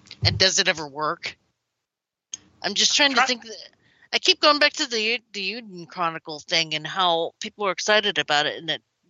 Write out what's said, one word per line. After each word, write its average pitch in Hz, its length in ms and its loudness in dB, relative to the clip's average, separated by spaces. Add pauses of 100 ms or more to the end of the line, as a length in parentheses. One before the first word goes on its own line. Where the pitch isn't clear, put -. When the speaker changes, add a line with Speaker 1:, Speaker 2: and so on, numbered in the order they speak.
(260)
Speaker 1:
And 170 120 2
does 190 220 2
it 180 80 2
ever 160 200 0
work? 151 500 -6 (1200)
I'm 185 120 -4
just 214 220 2
trying 285 160 4
to 262 40 -2
Speaker 2:
Try- 247 100 6
Speaker 1:
think. 247 180 -2
Th-, 220 120 -16 (560)
I 233 80 0
keep - 220 2
going 294 180 6
back 294 140 4
to 302 120 -4
the, 226 360 -2 (100)
the 196 220 -6
Uden 190 340 -14
Chronicle 160 540 -6
thing 160 340 -2
and 151 100 -6
how 165 540 0
people 208 280 -8
are 185 40 0
excited 208 460 0
about 151 280 2
it 113 120 -4
and 160 100 -14
that 147 140 -4 (280)